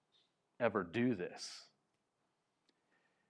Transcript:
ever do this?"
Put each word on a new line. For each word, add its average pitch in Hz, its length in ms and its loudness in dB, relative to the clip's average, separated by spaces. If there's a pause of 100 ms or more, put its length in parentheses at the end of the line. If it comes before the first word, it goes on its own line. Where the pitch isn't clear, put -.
(600)
ever 107 240 4
do 113 320 2
this?" - 520 -8 (1600)